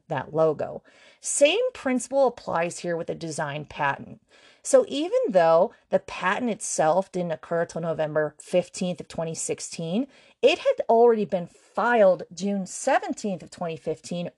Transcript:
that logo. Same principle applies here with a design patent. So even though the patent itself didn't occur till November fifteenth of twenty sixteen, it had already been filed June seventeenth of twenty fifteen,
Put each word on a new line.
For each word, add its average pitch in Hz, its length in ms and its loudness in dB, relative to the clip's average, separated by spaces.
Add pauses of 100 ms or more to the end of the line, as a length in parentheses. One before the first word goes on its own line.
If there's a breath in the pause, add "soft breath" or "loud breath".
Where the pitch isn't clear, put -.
that 139 260 -6
logo. 151 520 0 (360 soft breath)
Same 415 520 2
principle 262 560 0
applies 170 520 -4
here 170 160 -4
with 170 140 -8
a 160 60 -6
design 151 480 -8
patent. - 560 -6 (420 soft breath)
So - 240 6
even 349 320 -2 (120)
though 170 420 6 (180 soft breath)
the 185 80 0
patent 208 520 -4
itself 175 600 0
didn't 175 220 -4
occur 170 320 -4
till 170 160 -8
November 151 580 -2
fifteenth - 640 -4
of - 80 -16
twenty 165 260 -8
sixteen, 170 720 -6 (340 soft breath)
it 302 180 4
had - 300 0
already 226 360 6
been 175 240 -4
filed 196 840 2
June 190 320 -4
seventeenth 269 760 -2
of 156 80 -18
twenty 165 260 -8
fifteen, 170 600 -8